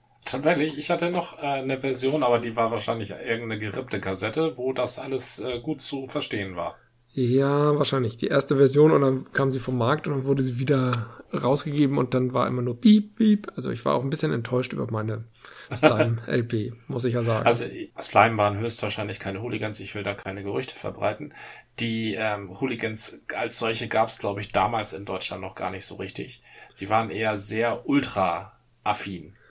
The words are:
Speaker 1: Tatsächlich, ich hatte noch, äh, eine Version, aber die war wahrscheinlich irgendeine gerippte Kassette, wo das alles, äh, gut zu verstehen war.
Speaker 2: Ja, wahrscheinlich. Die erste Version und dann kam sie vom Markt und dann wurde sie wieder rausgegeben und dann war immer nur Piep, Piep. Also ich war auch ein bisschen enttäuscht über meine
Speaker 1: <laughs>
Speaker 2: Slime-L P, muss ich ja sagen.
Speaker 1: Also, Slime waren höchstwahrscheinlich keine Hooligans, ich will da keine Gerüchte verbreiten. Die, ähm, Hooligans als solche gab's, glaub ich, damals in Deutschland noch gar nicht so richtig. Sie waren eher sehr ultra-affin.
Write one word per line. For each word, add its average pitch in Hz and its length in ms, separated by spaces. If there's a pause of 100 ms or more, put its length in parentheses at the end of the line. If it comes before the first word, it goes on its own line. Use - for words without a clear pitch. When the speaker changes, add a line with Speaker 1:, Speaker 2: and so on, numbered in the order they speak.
(240)
Speaker 1:
Tatsächlich, 147 540
ich 151 140
hatte 170 200
noch, 180 280
äh, - 20
eine 135 400
Version, 135 420
aber 120 160
die 113 160
war 113 160
wahrscheinlich 113 400
irgendeine 113 480
gerippte 107 400
Kassette, 107 560
wo 131 160
das 127 260
alles, 135 440
äh, 120 180
gut 147 220
zu 135 260
verstehen 101 480
war. 85 220 (380)
Speaker 2:
Ja, 139 600
wahrscheinlich. 135 400
Die - 100
erste 139 300
Version 143 340
und 151 100
dann 135 320
kam 139 180
sie 131 80
vom 127 180
Markt 131 300
und 151 60
dann 131 120
wurde 135 160
sie 127 160
wieder 127 640 (100)
rausgegeben 143 680
und 127 160
dann 127 180
war 127 140
immer 123 160
nur 120 160
Piep, 214 380
Piep. 214 380
Also 131 140
ich 113 160
war 143 100
auch 127 80
ein 135 60
bisschen 151 220
enttäuscht 123 420
über 127 180
meine 110 340 (240)
Speaker 1:
<laughs> - 240
Speaker 2:
Slime-L 117 680
P, 113 300 (140)
muss 127 180
ich 117 80
ja 120 100
sagen. 113 240
Speaker 1:
Also, 120 180 (340)
Slime 110 380
waren 104 200
höchstwahrscheinlich 107 640
keine 98 220
Hooligans, 110 380
ich 101 160
will 101 80
da 101 100
keine 98 300
Gerüchte 113 320
verbreiten. 104 580 (460)
Die, 113 380
ähm, 101 440
Hooligans 113 640 (120)
als 117 240
solche 113 280
gab's, 113 320
glaub 101 200
ich, 101 120
damals 107 420
in 90 120
Deutschland 95 360
noch 92 140
gar 92 160
nicht 92 140
so 95 100
richtig. - 460 (320)
Sie 98 160
waren 110 200
eher 107 280
sehr 110 500
ultra-affin. 98 1500 (160)